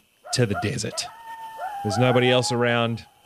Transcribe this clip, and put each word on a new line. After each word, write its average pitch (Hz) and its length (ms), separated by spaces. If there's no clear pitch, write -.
to 123 120
the 101 160
desert. - 460
There's 107 140
nobody 123 320
else 123 220
around. 117 560